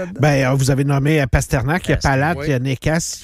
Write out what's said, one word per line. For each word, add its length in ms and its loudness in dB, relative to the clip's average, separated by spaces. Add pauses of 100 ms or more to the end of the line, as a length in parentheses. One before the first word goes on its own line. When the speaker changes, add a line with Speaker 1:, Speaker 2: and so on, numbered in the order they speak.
Speaker 1:
là-dedans ? 160 -12
Speaker 2:
Ben, 280 4
euh, 60 2
vous 160 0
avez 140 0
nommé, 360 2
euh, 60 2
Pasternak, 580 0
il 40 -2
y 60 4
a 20 -
Speaker 3:
Pasternak. 240 2 (160)
Speaker 2:
Palat, 20 -10
Speaker 1:
Oui. 80 -8
Speaker 2:
il 40 0
y 20 2
a 60 0
Nekas, 640 -2